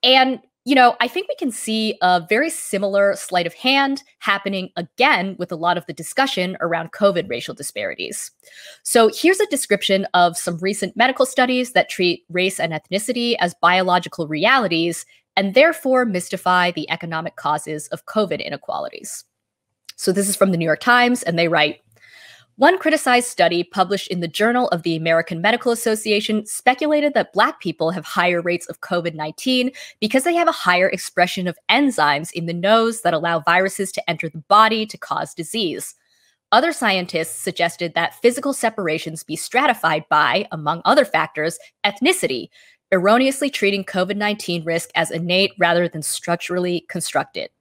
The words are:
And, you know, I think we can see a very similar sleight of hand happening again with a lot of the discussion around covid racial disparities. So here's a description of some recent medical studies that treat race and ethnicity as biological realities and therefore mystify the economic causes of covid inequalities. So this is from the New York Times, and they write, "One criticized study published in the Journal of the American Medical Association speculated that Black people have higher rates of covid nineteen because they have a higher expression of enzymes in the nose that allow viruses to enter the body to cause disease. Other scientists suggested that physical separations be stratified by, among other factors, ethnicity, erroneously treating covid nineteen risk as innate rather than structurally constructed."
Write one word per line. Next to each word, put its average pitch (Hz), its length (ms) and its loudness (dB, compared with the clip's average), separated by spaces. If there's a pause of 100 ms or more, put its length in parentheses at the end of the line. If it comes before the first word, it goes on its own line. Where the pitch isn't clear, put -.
And, 262 340 4 (260)
you 277 120 2
know, 240 240 6
I 240 80 0
think 370 180 -6
we 571 80 -6
can 285 160 -4
see 220 520 -4
a 180 260 2
very 285 220 2
similar 202 680 0
sleight 175 320 -2
of 170 60 -10
hand 269 500 0 (160)
happening 196 560 -4
again 196 640 0
with 180 100 -6
a 175 60 -6
lot 170 200 0
of 170 100 -8
the 175 60 -12
discussion 185 680 -2
around 165 320 -4
covid 190 360 2
racial 117 240 -8
disparities. - 760 -8 (540)
So 226 280 2
here's 370 280 0
a 415 60 0
description 196 680 -2
of 175 240 2
some 170 200 -6
recent 190 380 -6
medical 254 300 2
studies 254 460 0
that - 160 2
treat 175 400 -2
race 180 320 -2
and 165 120 -2
ethnicity 233 680 -2
as 175 140 -2
biological 175 760 2
realities 170 760 0 (320)
and 196 180 -2
therefore 262 500 4
mystify 180 680 0
the 160 200 -8
economic 165 440 -6
causes 151 540 -6
of - 180 -10
covid 190 400 -2
inequalities. - 760 -10 (720)
So - 160 -2
this 196 180 0
is 196 60 -2
from 196 160 2
the 180 60 2
New 165 80 0
York 156 160 0
Times, 247 420 4
and 170 160 -2
they 170 80 2
write, 156 340 2 (760)
"One 320 200 6
criticized 269 520 2
study 175 340 2
published 185 460 -2
in 180 100 -4
the 170 80 -4
Journal 233 420 0
of 165 140 -2
the 165 140 -2
American 165 440 0
Medical 233 300 0
Association 214 760 0
speculated 294 680 0
that 208 180 0
Black 233 280 0
people 160 320 -2
have 170 120 -8
higher 175 360 0
rates 175 260 -2
of - 140 -12
covid 170 340 -4
nineteen 247 560 -2 (300)
because 262 240 2
they 339 100 2
have 339 140 4
a 320 40 2
higher 180 360 2
expression 180 580 0
of 170 120 -4 (120)
enzymes 170 640 2
in 170 140 -6
the 170 80 -4
nose 226 480 2
that 170 120 2
allow 165 260 0
viruses 185 520 0
to - 180 -6
enter 165 180 -4
the 160 200 -12
body 220 380 6
to - 120 -16
cause - 360 -6
disease. 170 600 -6 (560)
Other 285 220 4
scientists 185 640 -2
suggested 175 580 -4
that - 260 -2
physical 262 340 2
separations 165 680 -4
be 156 140 -8
stratified 214 720 0
by, 151 420 2
among 160 340 -4
other 247 200 4
factors, 156 560 -4 (240)
ethnicity, 202 640 0 (420)
erroneously 247 600 2
treating 196 340 -2
covid 190 320 -2
nineteen 208 480 -4
risk 165 320 -2
as 165 160 0
innate 180 460 0
rather 175 280 2
than 160 160 -8
structurally 175 840 -4
constructed." - 600 -6 (100)